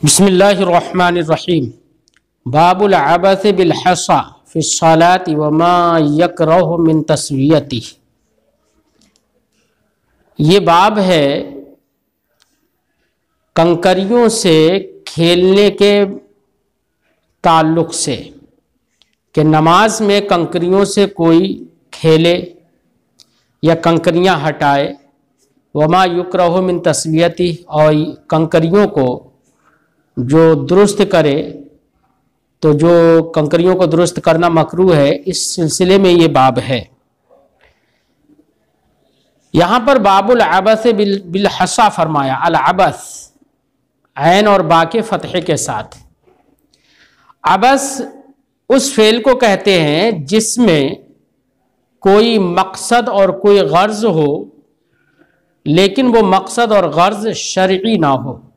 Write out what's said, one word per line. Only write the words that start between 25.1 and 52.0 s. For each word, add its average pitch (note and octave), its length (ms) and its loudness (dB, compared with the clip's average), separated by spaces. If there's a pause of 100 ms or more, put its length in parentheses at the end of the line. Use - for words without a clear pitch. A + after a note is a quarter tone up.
वमा D#3+ 320 2
युकरहु F3 560 -2
मिन F3+ 200 -2
तस्वियति, E3+ 680 -2 (180)
और D3+ 240 2 (360)
कंकरियों E3 580 0
को C3 420 -4 (840)
जो D#3+ 400 2
दुरुस्त F#3+ 480 0
करे, D#3 340 0 (1200)
तो D#3 120 2
जो E3 480 4 (100)
कंकरियों E3+ 440 0
को F3+ 100 0
दुरुस्त E3 340 -2
करना E3 300 0
मकरूह E3+ 460 2
है, C#3+ 140 2
इस - 440 -6
सिलसिले F3+ 440 0
में F#3+ 120 2
ये E3+ 180 4
बाब C3 300 2
है। A#2+ 200 -6 (2750)
यहाँ F3 260 2
पर C4 200 0
बाबुल G3+ 400 2
अबस A3 480 0
बिल, G3+ 360 0
बिल F#3+ 280 -2
हसा G#3 360 0
फरमाया, D3+ 480 -2
अल D#3+ 180 -2
अबस D#3+ 800 -2 (840)
ऐन F3+ 320 2
और G3 160 2
बा E3 200 2
के G#3+ 180 -4
फतहे F#3 380 -6
के D#3+ 160 -4
साथ। A2 420 -10 (1500)
अबस A#3+ 640 0 (640)
उस C4 240 0
फेल A3 260 2
को B3+ 160 2
कहते G3 440 0
हैं D#3+ 460 -2
जिसमें G3 720 0 (1080)